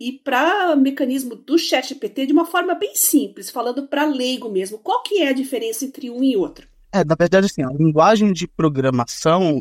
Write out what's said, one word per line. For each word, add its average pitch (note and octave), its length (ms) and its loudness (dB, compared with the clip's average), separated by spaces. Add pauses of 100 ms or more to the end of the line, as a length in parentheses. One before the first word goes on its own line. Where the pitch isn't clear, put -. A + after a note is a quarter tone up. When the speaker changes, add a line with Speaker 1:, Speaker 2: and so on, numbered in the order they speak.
Speaker 1:
e A#3+ 120 -8
pra D#4+ 640 0
mecanismo C4+ 600 0
do C#4+ 220 0
chat C4 320 -2
G C4 60 -12
P A3 120 -8
T C4+ 180 -6
de C#4 60 -2
uma E4 140 4
forma F4 280 -2
bem G#4 200 -6
simples, - 560 -2
falando B3 360 -6
pra C#4+ 200 -2
leigo C4 420 -2
mesmo. G3 300 -6
Qual B4 240 -4
que G4+ 180 0
é D4 80 2
a C4 60 0
diferença A#3+ 500 -6
entre B3+ 240 -10
um A#3+ 160 -2
e C4 100 4
outro? F3+ 320 -4 (240)
Speaker 2:
É, F#3 140 2
na D3+ 100 0
verdade, F3 300 4
assim, F#3+ 180 -2
a C3 80 -6
linguagem D#3+ 640 4
de E3+ 160 -6
programação, D3 1120 0